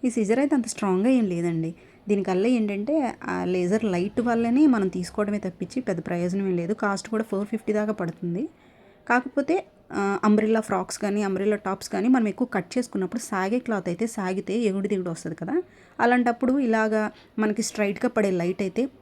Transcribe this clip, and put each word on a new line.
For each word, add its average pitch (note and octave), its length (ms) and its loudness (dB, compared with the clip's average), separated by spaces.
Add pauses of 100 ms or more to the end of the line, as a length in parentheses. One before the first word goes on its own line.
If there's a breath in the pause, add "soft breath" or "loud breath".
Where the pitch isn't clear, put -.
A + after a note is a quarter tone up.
ఈ B3+ 60 2
సీజర్ A3+ 280 2
అయితే C#4+ 160 2
అంత B3 120 2
స్ట్రాంగ్గా G3 440 2
ఏం B3 160 4
లేదండి. E3+ 480 0 (340 loud breath)
దీనికల్లా G3 400 2
ఏంటంటే A3+ 640 0 (120)
ఆ F3+ 200 -2
లేజర్ F3+ 400 0
లైట్ F#3+ 360 0
వల్లనే A#3 460 4
మనం G#3+ 220 4
తీసుకోవడమే G3+ 500 -2
తప్పించి F#3+ 440 -6
పెద్ద F3 240 -2
ప్రయోజనం F3+ 420 -2
ఏం F3+ 80 0
లేదు. E3+ 160 -2
కాస్ట్ G3+ 360 -2
కూడా A3 140 -2
ఫోర్ G#3 240 -2
ఫిఫ్టీ G#3+ 260 -4
దాకా G#3+ 200 0
పడుతుంది. F3+ 560 -4 (600 soft breath)
కాకపోతే, C#4 560 0 (300)
ఆ, G3+ 300 0
అంబ్రెల్లా G#3+ 360 4
ఫ్రాక్స్ F#3+ 380 -4
కానీ G#3 240 -2
అంబ్రెల్లా G3+ 340 0
టాప్స్ G3 320 -6
కానీ G#3 200 0
మనం B3 200 4
ఎక్కువ B3 180 -2
కట్ - 320 -4
చేసుకున్నప్పుడు A3 440 -4
సాగే G3 360 -2
క్లాత్ G#3+ 300 -4
అయితే F3 180 -2
సాగితే G3 520 -4
ఎగుడు G3 300 0
దిగుడు F#3 220 -2
వస్తది D#3+ 240 -8
కదా. A#3+ 280 -4 (380 loud breath)
అలాంటప్పుడు B3 580 2
ఇలాగా A3 520 0 (280 loud breath)
మనకి G#3+ 240 0
స్ట్రైట్గా G3+ 460 -2
పడే G#3 220 2
లైట్ F3+ 320 -2
అయితే G#3 260 -2 (140)